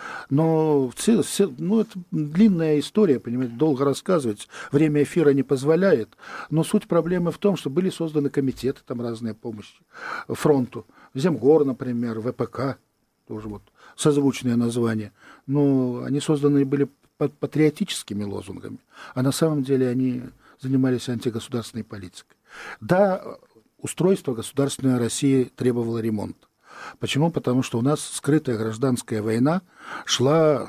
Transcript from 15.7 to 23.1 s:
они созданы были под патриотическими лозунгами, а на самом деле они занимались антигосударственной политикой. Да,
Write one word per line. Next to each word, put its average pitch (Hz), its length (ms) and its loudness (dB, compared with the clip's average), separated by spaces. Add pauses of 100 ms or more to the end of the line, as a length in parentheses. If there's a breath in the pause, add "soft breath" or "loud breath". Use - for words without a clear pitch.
они 135 140 -2
созданы 143 440 2
были 139 240 0 (300)
под 143 160 -2
патриотическими 147 920 -2
лозунгами, 98 540 -12 (360 loud breath)
а 127 60 -2
на 135 100 2
самом 151 320 0
деле 131 280 2
они 123 320 -2 (360 soft breath)
занимались 131 520 0
антигосударственной 117 760 -6
политикой. - 520 -18 (440 loud breath)
Да, 185 420 2 (600)